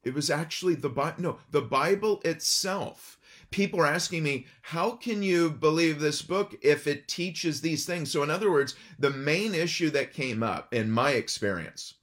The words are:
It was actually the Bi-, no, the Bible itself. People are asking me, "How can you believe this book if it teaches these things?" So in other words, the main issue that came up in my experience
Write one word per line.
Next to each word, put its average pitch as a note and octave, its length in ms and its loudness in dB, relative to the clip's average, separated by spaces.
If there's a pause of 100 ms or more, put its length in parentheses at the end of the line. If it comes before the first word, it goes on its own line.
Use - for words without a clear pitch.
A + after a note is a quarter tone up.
It C3 80 -4
was C#3+ 160 -2
actually E3 460 0
the C#3 160 -4
Bi-, C#3 260 -2
no, E3+ 220 -4 (120)
the D3 120 2
Bible F#3+ 600 2
itself. - 960 -2 (320)
People G3 300 0
are D#3 60 6
asking E3 360 0
me, C#3+ 240 -2 (140)
"How F3 300 -2
can A#3 320 -4
you F3 260 4
believe D#3 520 2
this D3+ 200 0
book G3 400 -2
if D3 260 4
it C#3+ 220 -4
teaches E3 540 -4
these D#3 240 -2
things?" E3 240 -4
So D3 120 0
in D3 60 0
other F#3+ 220 2
words, C#3 240 2 (240)
the C#3 100 2
main D3+ 460 0
issue E3 380 0
that C#3 200 0
came B2 300 -2
up G#2 320 -4
in A2 160 0
my B2 220 4
experience G2+ 920 -4